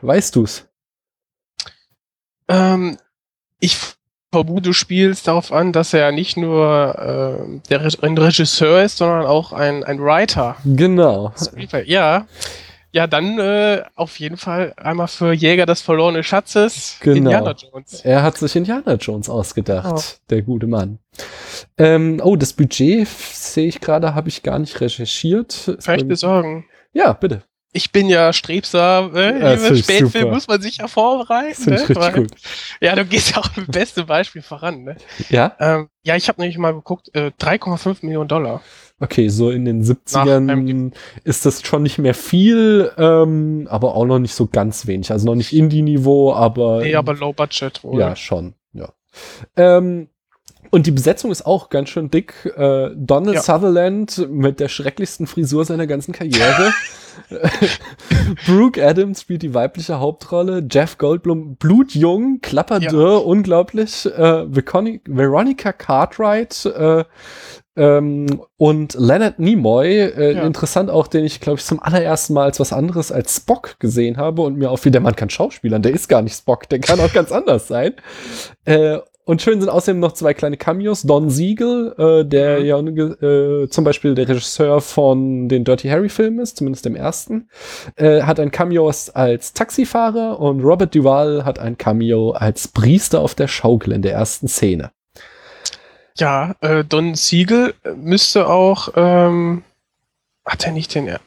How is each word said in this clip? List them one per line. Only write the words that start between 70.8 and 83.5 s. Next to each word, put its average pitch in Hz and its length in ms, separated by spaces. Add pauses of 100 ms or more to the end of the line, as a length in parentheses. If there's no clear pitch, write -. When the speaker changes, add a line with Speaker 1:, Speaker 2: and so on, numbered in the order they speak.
Speaker 1:
auch, 160 180
den 156 160
ich, 151 160
glaub 143 180
ich, - 60
zum 156 160
allerersten 165 540
Mal 143 100
als 139 160
was 139 120
anderes 165 380
als - 260
Spock - 440
gesehen 120 360
habe 160 260
und 139 140
mir 135 140
auffiel, 127 220
der 123 80
Mann 113 160
kann 107 140
schauspielern, 113 520
der 127 100
ist - 160
gar 120 140
nicht 110 140
Spock, - 320
der 135 120
kann 170 200
auch 165 120
ganz 165 200
anders 233 360
sein. 127 260 (720)
Äh, 156 340 (280)
und 165 140
schön 220 180
sind 196 120
außerdem 180 300
noch 170 120
zwei 151 220
kleine 147 240
Cameos. 196 440
Don 147 280
Siegel, 220 680
äh, 160 300
der 143 320
Speaker 2:
Mhm. 143 60
Speaker 1:
ja, 143 120 (840)